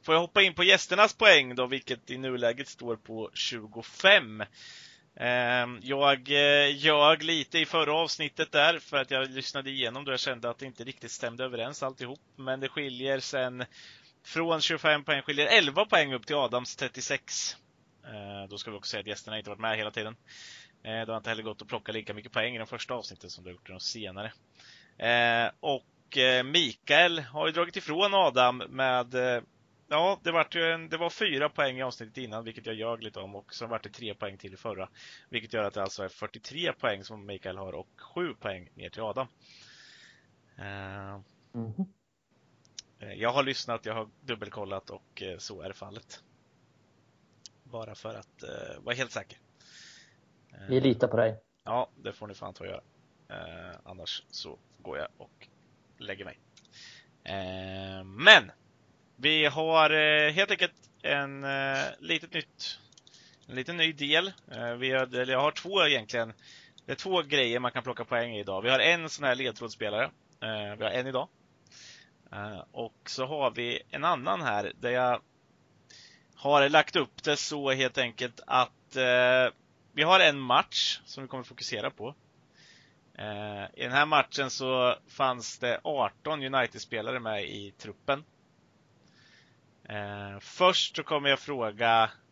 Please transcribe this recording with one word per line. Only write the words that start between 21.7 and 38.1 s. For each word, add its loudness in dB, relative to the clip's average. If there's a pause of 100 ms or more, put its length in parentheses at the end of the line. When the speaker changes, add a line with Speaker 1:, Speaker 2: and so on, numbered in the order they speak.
Speaker 1:
lika -8
mycket -14
poäng -2
i -8
de -8
första -10
avsnitten -12
som -18
det -16
har -16
gjort -20
i -16
de -16
senare. -10 (640)
Eh, 4
och, -4
eh, 6
Mikael 4
har -4
ju -2
dragit -2
ifrån 0
Adam 4
med, -2
eh, 0 (440)
ja, 2
det -2
vart 2
ju 2
en, -6
det -4
var -2
fyra 0
poäng -2
i -4
avsnittet -10
innan, -10
vilket -14
jag -8
ljög -6
lite -12
om, -12
och -18
så -12
vart -6
det -14
tre -12
poäng -10
till -18
i -20
förra, -10 (400)
vilket -8
gör -2
att -2
det -4
alltså -8
är -8
fyrtiotre -8
poäng -4
som -18
Mikael -10
har -12
och -14
sju -8